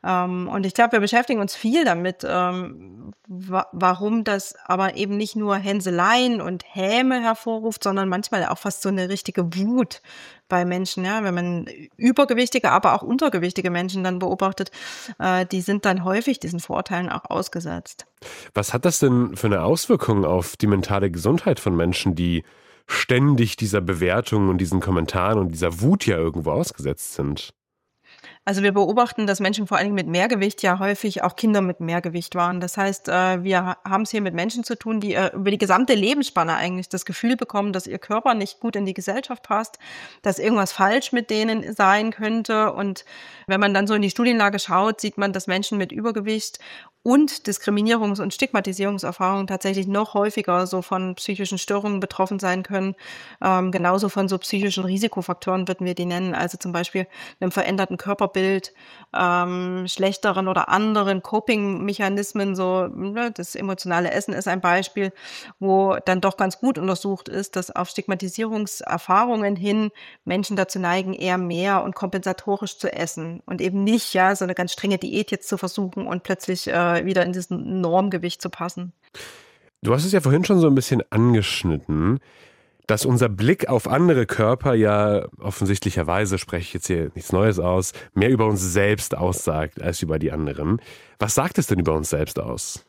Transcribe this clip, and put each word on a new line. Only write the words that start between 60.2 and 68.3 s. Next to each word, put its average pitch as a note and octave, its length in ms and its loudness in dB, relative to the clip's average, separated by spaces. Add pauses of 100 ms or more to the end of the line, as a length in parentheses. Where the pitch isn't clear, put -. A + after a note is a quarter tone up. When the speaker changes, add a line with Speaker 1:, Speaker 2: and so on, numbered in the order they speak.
Speaker 1:
oder F#3 180 0
anderen G3+ 560 2
Coping-Mechanismen, G3+ 1300 -2
so, F#3 340 0
ne, A3 440 -4
das - 240 -10
emotionale F3+ 560 -2
Essen G3+ 220 -2
ist - 160 -4
ein F#3 100 0
Beispiel, F#3+ 540 0 (440)
wo F#3+ 460 4
dann F#3 160 2
doch G3 160 0
ganz F#3+ 240 -2
gut C4 180 0
untersucht F#3+ 520 -4
ist, - 260 -8
dass F3+ 160 -4
auf - 180 -4
Stigmatisierungserfahrungen G3+ 1700 -2